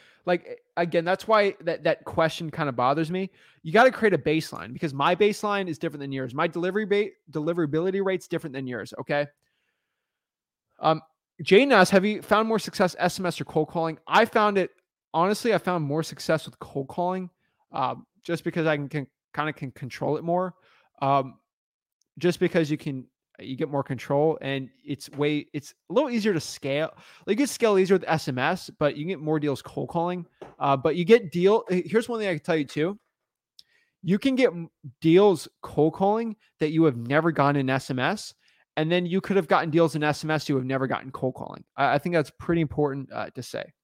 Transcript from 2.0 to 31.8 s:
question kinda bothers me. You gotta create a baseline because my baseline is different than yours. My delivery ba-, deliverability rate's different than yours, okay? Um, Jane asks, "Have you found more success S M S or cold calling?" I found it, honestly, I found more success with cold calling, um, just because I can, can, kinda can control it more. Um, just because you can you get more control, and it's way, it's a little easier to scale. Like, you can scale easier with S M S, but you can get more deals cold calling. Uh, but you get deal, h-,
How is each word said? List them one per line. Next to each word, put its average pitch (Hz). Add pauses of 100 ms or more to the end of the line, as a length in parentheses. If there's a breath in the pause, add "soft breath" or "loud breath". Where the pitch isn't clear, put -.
question 160
kinda 147
bothers 139
me. 185 (320 soft breath)
You 160
gotta 240
create 220
a 165
baseline 151
because 143
my 143
baseline 202
is 156
different 156
than 139
yours. 131
My 160
delivery 180
ba-, 202 (200)
deliverability 170
rate's 190
different 160
than 135
yours, 117
okay? 147 (1500)
Um, 156 (420)
Jane 247
asks, 190
"Have 190
you 214
found 214
more 220
success 185
S 175
M 185
S 170
or 147
cold 156
calling?" 165
I 190
found 208
it, 180 (440)
honestly, 202
I 175
found 175
more 147
success -
with -
cold 135
calling, 180 (420)
um, 127 (160)
just 165
because 165
I 156
can, 143
can, 139 (280)
kinda 151
can 135
control 139
it 160
more. 175 (460 soft breath)
Um, 135 (800)
just 170
because 170
you 151
can 135 (340)
you 123
get 143
more 139
control, 143
and 135 (160)
it's -
way, 147
it's - (160)
a -
little 208
easier 220
to 156
scale. 143 (340 loud breath)
Like, 202
you -
can 269
scale 214
easier 190
with 180
S 156
M 131
S, 151 (120)
but 147
you 147
can 175
get 165
more 156
deals 143
cold -
calling. 170 (320 loud breath)
Uh, 139
but 147
you 175
get 214
deal, 190
h-, 180